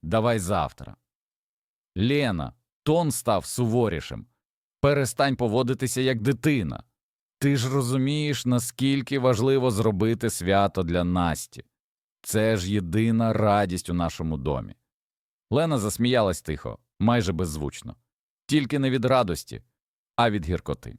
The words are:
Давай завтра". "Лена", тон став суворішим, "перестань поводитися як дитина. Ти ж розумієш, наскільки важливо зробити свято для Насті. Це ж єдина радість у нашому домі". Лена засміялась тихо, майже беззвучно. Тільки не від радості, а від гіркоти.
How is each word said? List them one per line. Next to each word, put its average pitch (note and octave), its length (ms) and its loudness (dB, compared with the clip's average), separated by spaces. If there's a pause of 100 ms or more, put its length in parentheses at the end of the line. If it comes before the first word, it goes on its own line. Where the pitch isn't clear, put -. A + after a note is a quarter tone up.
Давай A2 380 0
завтра". E2+ 560 -4 (1000)
"Лена", G#2 580 0 (300)
тон D#3 280 2
став G#2 340 0
суворішим, A2 840 -2 (540)
"перестань C#3 540 2
поводитися B2 640 0
як B2+ 200 0
дитина. A2 640 0 (560)
Ти C#3 180 2
ж B2 120 0
розумієш, C3+ 760 0
наскільки C3 720 0
важливо B2+ 520 4
зробити A2 580 0
свято G2 540 2
для F2 200 0
Насті. F2 600 -2 (580)
Це A2 360 0
ж F#2 160 -2
єдина A2+ 600 0
радість G2+ 560 0
у F2 40 -2
нашому E2 440 -2
домі". C2 380 -4 (760)
Лена D3+ 280 0
засміялась G#2+ 640 0
тихо, C#2 380 -8 (200)
майже G#2+ 340 2
беззвучно. D2+ 640 -6 (500)
Тільки C#3+ 340 0
не C3+ 100 0
від B2+ 160 -2
радості, A2 560 0 (540)
а A#2 140 2
від G#2 160 -4
гіркоти. D2 540 -6